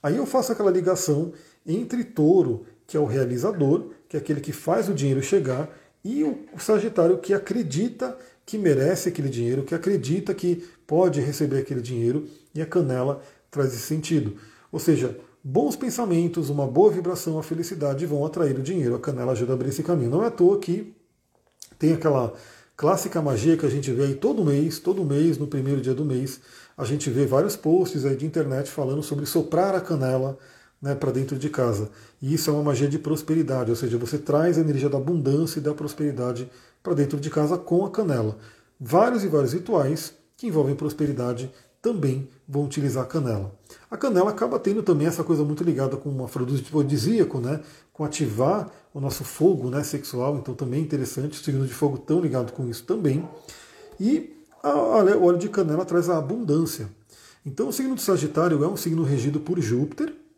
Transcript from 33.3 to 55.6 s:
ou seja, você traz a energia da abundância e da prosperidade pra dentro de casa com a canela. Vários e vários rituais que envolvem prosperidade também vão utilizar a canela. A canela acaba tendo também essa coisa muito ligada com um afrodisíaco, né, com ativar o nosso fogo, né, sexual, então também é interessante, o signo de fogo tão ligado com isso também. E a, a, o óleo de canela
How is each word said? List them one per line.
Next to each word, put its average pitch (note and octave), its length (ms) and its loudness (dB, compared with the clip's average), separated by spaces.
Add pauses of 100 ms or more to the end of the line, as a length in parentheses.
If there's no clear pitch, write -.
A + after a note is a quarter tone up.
ou A#2 60 2
seja, A#2 220 -2
você A#2+ 200 -4
traz D3+ 400 2
a E3 40 4
energia C#3+ 260 2
da C#3 100 0
abundância D3+ 640 0
e - 20 -4
da D3 120 -2
prosperidade B2+ 760 -4 (320)
pra F3+ 120 -2
dentro C#3+ 260 0
de D3 100 -6
casa D3 280 2
com F3 280 0
a F#3+ 60 -6
canela. B2 460 0 (420)
Vários G3 460 4
e - 20 0
vários C#3+ 240 2
rituais D#3+ 640 -2 (240)
que A#3+ 100 -8
envolvem D3+ 260 2
prosperidade C3 800 -4 (300)
também C#3 480 -2 (180)
vão C#3+ 160 -2
utilizar C#3 400 -2
a B2 40 -6
canela. G#2+ 460 -4 (380)
A A3+ 60 -10
canela G#3 320 2
acaba - 280 -2
tendo G#3 240 0
também D3+ 240 2
essa E3 180 0
coisa D3+ 200 2
muito D3 220 -2
ligada C3+ 320 0
com D3 120 -8
um C3 140 -4
afrodisíaco, C#3 1160 0
né, C#3 180 -4 (320)
com D#3 140 -6
ativar D3 680 0 (220)
o C#3+ 80 -8
nosso C3+ 240 -4
fogo, D3+ 440 2
né, C#3 140 -2
sexual, C#3 540 -4
então B2+ 180 -8
também B2+ 240 -4
é D#3+ 40 -2
interessante, D3 580 -4
o - 20 -16
signo C3+ 240 0
de B2+ 60 -8
fogo C#3 240 0
tão D#3+ 240 0
ligado B2+ 320 -2
com B2+ 160 -6
isso A2+ 160 -10
também. E3+ 420 0 (720)
E C4 340 0 (300)
a, D3 60 2
a, G#3 340 4 (140)
o - 80 4
óleo F3 120 6
de F#3+ 120 -4
canela F3 360 0